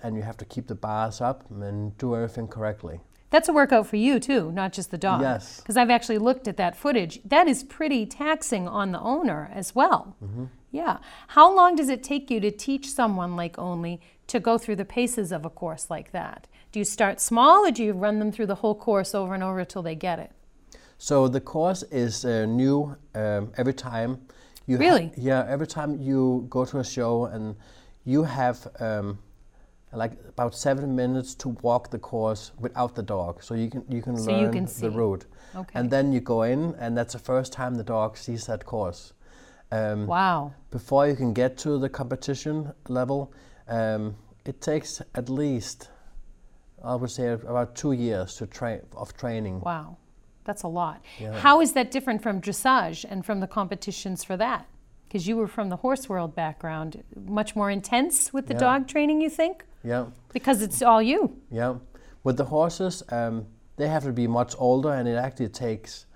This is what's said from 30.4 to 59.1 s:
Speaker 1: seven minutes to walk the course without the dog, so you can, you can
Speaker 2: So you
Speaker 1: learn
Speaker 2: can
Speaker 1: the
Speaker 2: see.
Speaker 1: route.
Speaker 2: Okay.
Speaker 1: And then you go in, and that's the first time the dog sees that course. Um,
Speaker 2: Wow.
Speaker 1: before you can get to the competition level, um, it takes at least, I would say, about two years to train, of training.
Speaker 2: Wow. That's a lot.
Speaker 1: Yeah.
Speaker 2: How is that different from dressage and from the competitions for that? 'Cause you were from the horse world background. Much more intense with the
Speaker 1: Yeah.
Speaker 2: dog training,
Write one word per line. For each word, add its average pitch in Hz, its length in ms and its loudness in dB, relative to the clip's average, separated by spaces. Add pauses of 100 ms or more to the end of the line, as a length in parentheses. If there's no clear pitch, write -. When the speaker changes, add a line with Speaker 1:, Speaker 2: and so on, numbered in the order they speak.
Speaker 1:
seven 139 400 0
minutes 127 420 0
to - 120 -8 (140)
walk 120 280 2
the 117 80 -6
course 110 640 -4
without 123 340 -4
the 113 80 -6
dog, 92 400 -4
so - 120 -8
you 113 160 -2
can, 127 180 -8
you 120 140 -4
can 120 140 -6
Speaker 2:
So 110 140 -2
you 208 140 4
Speaker 1:
learn - 80 2
Speaker 2:
can 185 120 -2
Speaker 1:
the - 60 -8
Speaker 2:
see. - 180 -4
Speaker 1:
route. 107 360 -2 (300)
Speaker 2:
Okay. 185 240 -8
Speaker 1:
And 120 120 0
then 139 220 4
you 123 80 2
go 117 220 2
in, 143 360 0
and 117 180 -4
that's 120 180 -2
the 120 40 -10
first 127 340 -2
time 127 240 -4
the 113 80 -4
dog 110 320 0
sees 113 300 -8
that - 200 -6
course. 98 460 -6 (600)
Um, 107 340 -2
Speaker 2:
Wow. 170 460 0 (180)
Speaker 1:
before 139 380 2
you 143 80 0
can 123 160 -2
get 127 260 0
to 147 200 -2
the 135 100 -2
competition 139 840 -6 (160)
level, 127 440 -2 (360)
um, 110 460 -2 (300)
it - 160 -10
takes - 420 -4 (120)
at 123 140 -6
least, 135 600 -4 (960)
I 123 100 -4
would 123 160 -4
say, 123 220 -4
about 120 420 -2
two 147 180 -2
years 113 440 -2
to 110 100 -10
train, 113 340 -8 (160)
of - 200 -12
training. 107 460 -6
Speaker 2:
Wow. 165 340 -8 (480)
That's 208 180 -8
a 180 60 -6
lot. 165 320 -4 (180)
Speaker 1:
Yeah. 110 140 -10
Speaker 2:
How 285 280 8
is 311 120 2
that 262 180 0
different 262 320 -4
from 196 180 -2
dressage 202 680 0
and 190 180 -8
from 202 140 -4
the 190 80 -6
competitions 190 760 -6
for 190 140 -6
that? 226 300 -2 (440)
'Cause 175 160 -4
you 226 100 0
were 214 120 0
from 208 220 -4
the 185 60 -4
horse 262 320 -2
world 175 280 -4
background. 156 640 -6 (140)
Much 208 400 -4
more 202 140 0
intense 240 640 0
with 269 140 -4
the 269 80 -4
Speaker 1:
Yeah. 233 60 0
Speaker 2:
dog 262 260 4
training, 302 340 2